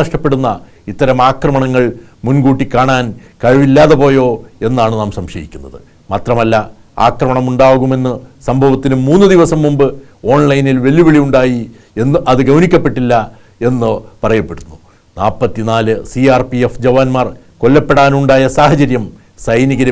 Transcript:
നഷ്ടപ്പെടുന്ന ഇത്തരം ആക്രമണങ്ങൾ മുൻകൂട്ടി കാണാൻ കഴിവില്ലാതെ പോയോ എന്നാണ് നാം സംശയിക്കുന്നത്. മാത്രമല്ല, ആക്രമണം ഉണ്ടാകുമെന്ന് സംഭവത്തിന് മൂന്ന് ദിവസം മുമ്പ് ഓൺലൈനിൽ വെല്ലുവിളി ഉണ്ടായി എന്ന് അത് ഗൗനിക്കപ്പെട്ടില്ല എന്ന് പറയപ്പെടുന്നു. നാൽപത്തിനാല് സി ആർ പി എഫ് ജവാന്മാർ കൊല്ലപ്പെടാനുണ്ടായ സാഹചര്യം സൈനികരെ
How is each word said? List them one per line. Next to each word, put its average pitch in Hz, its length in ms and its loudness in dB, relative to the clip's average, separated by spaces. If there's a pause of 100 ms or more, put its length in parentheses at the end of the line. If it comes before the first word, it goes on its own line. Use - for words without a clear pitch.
നഷ്ടപ്പെടുന്ന 135 460 -2 (440)
ഇത്തരം 131 280 0 (100)
ആക്രമണങ്ങൾ 131 540 -2 (420)
മുൻകൂട്ടി 135 400 0 (100)
കാണാൻ 127 280 0 (400)
കഴിവില്ലാതെ 139 580 4
പോയോ 139 260 2 (400)
എന്നാണ് 113 340 0
നാം 101 160 -6
സംശയിക്കുന്നത്. 78 600 -14 (340)
മാത്രമല്ല, 113 440 0 (520)
ആക്രമണം 127 440 -2
ഉണ്ടാകുമെന്ന് 131 640 2 (340)
സംഭവത്തിന് 135 480 0 (120)
മൂന്ന് 190 260 4
ദിവസം 170 320 2
മുമ്പ് 143 220 0 (460)
ഓൺലൈനിൽ 139 520 2
വെല്ലുവിളി 156 400 4
ഉണ്ടായി 131 360 0 (420)
എന്ന് 135 160 0 (120)
അത് 131 180 2
ഗൗനിക്കപ്പെട്ടില്ല 139 640 2 (560)
എന്ന് 117 220 -2 (320)
പറയപ്പെടുന്നു. 107 540 -4 (400)
നാൽപത്തിനാല് 110 800 -2 (160)
സി 123 100 -4 (140)
ആർ 123 160 0
പി 123 160 -4
എഫ് - 180 -8
ജവാന്മാർ 131 420 0 (340)
കൊല്ലപ്പെടാനുണ്ടായ 139 800 2 (140)
സാഹചര്യം 143 460 2 (420)
സൈനികരെ 127 460 0